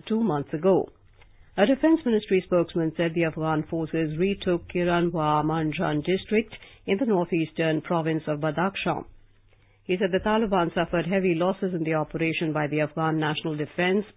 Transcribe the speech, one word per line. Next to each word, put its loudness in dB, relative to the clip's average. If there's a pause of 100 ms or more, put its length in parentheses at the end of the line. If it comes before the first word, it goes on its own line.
two 0
months 0
ago. 2 (640)
A 4
Defense 4
Ministry 2
spokesman 0
said 0
the 2
Afghan 0
forces -2
retook 0 (100)
Kiranwa 2
Manjan 0
district -2 (320)
in 0
the 0
northeastern 0
province -2
of -2
Badakhshan. -2 (800)
He -2
said 0
the 0
Taliban 2
suffered 0
heavy 0
losses -2
in -2
the 0
operation -2
by -2
the 0
Afghan 0
National -2
Defense, 0 (100)